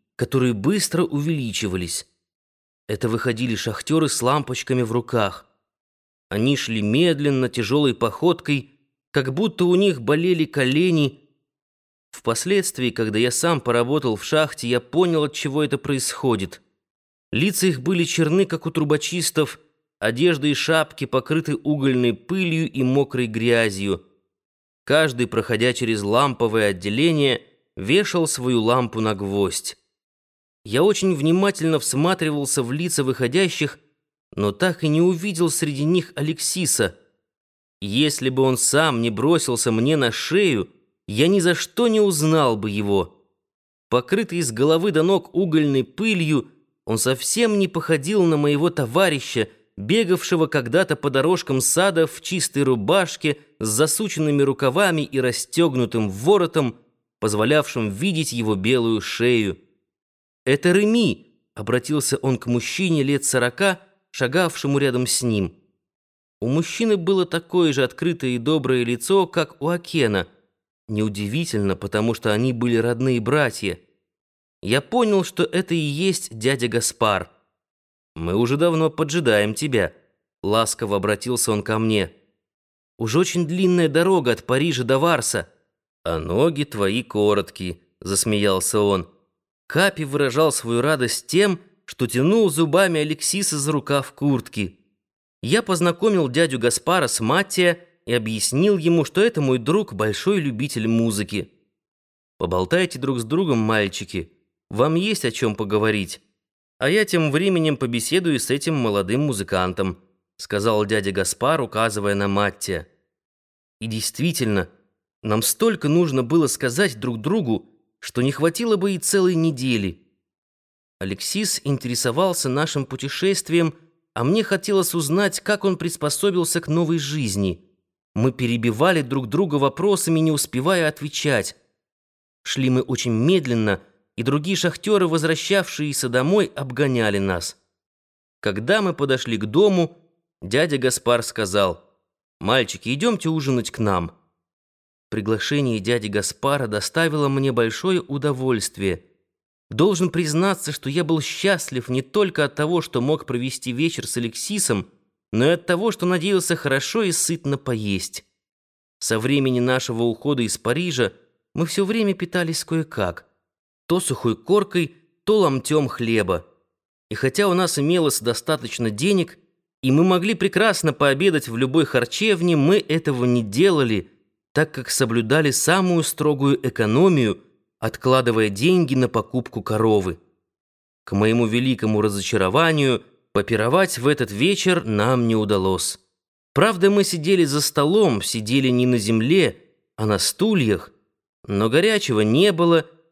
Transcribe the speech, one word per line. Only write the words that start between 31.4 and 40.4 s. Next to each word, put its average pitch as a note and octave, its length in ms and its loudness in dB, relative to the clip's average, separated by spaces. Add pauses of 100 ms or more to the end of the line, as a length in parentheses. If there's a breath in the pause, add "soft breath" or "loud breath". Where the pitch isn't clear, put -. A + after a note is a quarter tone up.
всматривался D3 840 -2
в A#2+ 100 -6
лица D#3 320 -2
выходящих, C3+ 760 -2 (580)
но G2+ 160 0
так F3 320 -2
и D#3 40 0
не D3+ 120 2
увидел F3 480 0
среди D3 360 -2
них E3+ 300 0
Алексиса. D3+ 840 -2 (840)
Если C3 480 -2
бы C3 140 0
он C3 160 2
сам C#3+ 420 0
не A#2 80 0
бросился B2 640 0
мне B2+ 240 2
на B2 160 0
шею, D#3+ 560 0 (400)